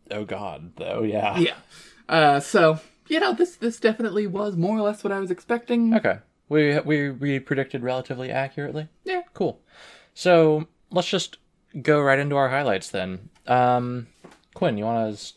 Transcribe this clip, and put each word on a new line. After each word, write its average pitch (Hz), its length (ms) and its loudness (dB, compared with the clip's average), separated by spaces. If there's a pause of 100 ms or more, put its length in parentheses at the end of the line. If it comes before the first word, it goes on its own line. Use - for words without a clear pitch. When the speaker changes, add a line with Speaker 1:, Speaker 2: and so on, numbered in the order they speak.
(100)
Speaker 1:
oh 107 140 -6
god, 87 520 -10
though, 107 280 -6
yeah. 104 340 -2
Speaker 2:
Yeah. - 160 0 (540)
Uh, 147 320 4
so, 160 400 4 (260)
you 311 140 0
know, 381 140 2
this, 349 220 0
this 233 220 -4
definitely 214 480 0
was 196 300 -4
more 190 200 2
or 214 60 0
less 208 220 -2
what 202 80 -2
I 196 80 -4
was 185 100 -4
expecting. 233 640 0
Speaker 1:
Okay. 101 240 2 (300)
We, 147 320 4
we, 143 300 0
we 135 280 -2
predicted 135 440 -4
relatively 127 480 -4
accurately. 139 580 -6 (160)
Speaker 2:
Yeah. 370 180 -4 (120)
Speaker 1:
Cool. 156 260 -4 (540)
So, 160 540 4 (240)
let's 170 160 -2
just - 300 -4 (440)
go 147 180 4
right 139 200 4
into 143 160 -2
our 139 120 2
highlights 127 420 -2
then. 92 380 -8 (200)
Um, 123 580 0 (480)
Quinn, 123 240 -2
you 104 60 -4
wanna 113 260 -2
s-, - 260 -12